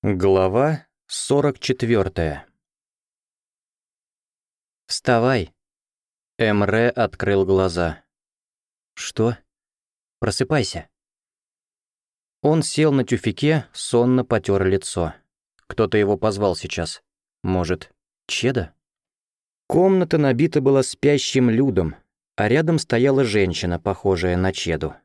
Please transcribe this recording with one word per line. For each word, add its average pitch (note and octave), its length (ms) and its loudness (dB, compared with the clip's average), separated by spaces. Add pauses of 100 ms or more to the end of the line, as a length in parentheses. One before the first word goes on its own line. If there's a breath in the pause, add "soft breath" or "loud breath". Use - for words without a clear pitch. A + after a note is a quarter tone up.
Глава G2 800 2 (220)
сорок C#3+ 500 0
четвертая. F#2+ 880 -2 (2500)
"Вставай!" A#2+ 680 0 (840)
Эмре G#2+ 500 2
открыл G2+ 560 0
глаза. F2+ 600 0 (880)
"Что?" - 420 -4 (840)
"Просыпайся!" - 680 -4 (1500)
Он D#3 200 2
сел D3+ 300 0
на C3+ 100 2
тюфяке, B2+ 720 -2
сонно B2 520 0
потер G2 380 0
лицо. F#2+ 520 -2 (520)
Кто-то A2 320 0
его G#2 180 2
позвал G2+ 380 0
сейчас. - 480 -8 (400)
Может, F2+ 500 -2 (360)
Чеда? A#2+ 460 -4 (920)
Комната F3+ 500 2
набита C#3+ 440 2
была C3+ 240 2
спящим C3 680 0
людом, G2 460 0 (400)
а G#2 100 -2
рядом D#3 320 2
стояла C3+ 460 2
женщина, F#2 560 0
похожая F#2 560 0
на F#2 160 0
Чеду. D#2 420 -6 (100)